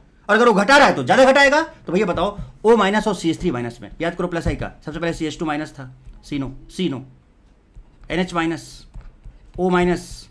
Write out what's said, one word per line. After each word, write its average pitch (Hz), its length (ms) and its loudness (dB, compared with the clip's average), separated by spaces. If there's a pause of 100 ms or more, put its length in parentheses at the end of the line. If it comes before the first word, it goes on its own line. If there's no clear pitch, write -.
(300)
और 208 60 4
अगर 233 120 4
वो 233 60 6
घटा 202 240 4
रहा 277 100 8
है 180 80 2
तो 147 80 -4
ज़्यादा 202 220 4
घटाएगा। 277 360 6
तो - 320 -8
भैया 202 120 0
बताओ, 175 320 -2 (280)
ओ 233 120 6
माइनस 208 300 2
और 208 80 0
सी 170 140 -2
एच 156 100 -2
थ्री 175 120 -2
माइनस 120 300 -6
में, 104 80 -18 (120)
याद 170 140 -4
करो 180 120 -4
प्लस 170 200 -6
आई 156 80 -2
का, 117 160 -8 (140)
सबसे 156 140 -10
पहले 170 140 -4
सी 160 120 -8
एच 151 140 -8
टू - 60 -6
माइनस 151 260 -6
था, 127 200 -18 (320)
सी - 120 -10
एन 135 80 -6
ओ, 131 60 -8 (200)
सी 185 160 -6
एन 143 80 -4
ओ, 120 80 -10 (1080)
एन 160 100 -4
एच 180 140 -6
माइनस, 165 340 -4 (920)
ओ 185 100 -2
माइनस, 180 360 0 (260)